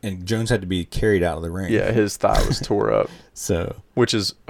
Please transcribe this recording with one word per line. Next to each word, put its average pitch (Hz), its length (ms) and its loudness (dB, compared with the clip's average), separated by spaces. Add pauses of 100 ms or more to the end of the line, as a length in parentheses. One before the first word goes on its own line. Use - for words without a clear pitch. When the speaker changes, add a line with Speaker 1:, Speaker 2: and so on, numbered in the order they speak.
Speaker 1:
and 92 240 -6
Jones 113 240 -2
had 113 120 2
to 92 40 -8
be 87 180 -2
carried 101 380 2
out 85 140 0
of 80 80 -8
the 82 60 -6
ring. 92 220 -6
Speaker 2:
Yeah, 101 200 2
his 104 240 2
thigh 107 300 4
was - 140 -2
tore - 320 0
up. 52 220 2
Speaker 1:
<laughs> - 60 -20 (160)
So. - 380 -4 (200)
Speaker 2:
Which 120 200 2
is 104 220 -2 (140)